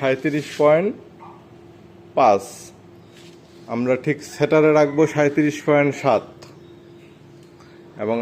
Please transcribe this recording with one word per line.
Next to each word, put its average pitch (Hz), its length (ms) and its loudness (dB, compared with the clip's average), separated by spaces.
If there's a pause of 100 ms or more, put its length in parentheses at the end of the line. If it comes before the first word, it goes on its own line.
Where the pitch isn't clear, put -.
সাঁইত্রিশ 135 480 -2 (120)
পয়েন্ট 160 300 4 (1300)
পাঁচ, 113 280 2 (1300)
আমরা 123 220 -2 (100)
ঠিক 143 120 -2 (180)
সেটারে 156 440 2
রাখবো 147 240 2 (120)
সাঁইত্রিশ 147 420 0 (100)
পয়েন্ট 143 260 2 (100)
সাত, 117 240 0 (1800)
এবং 110 200 -2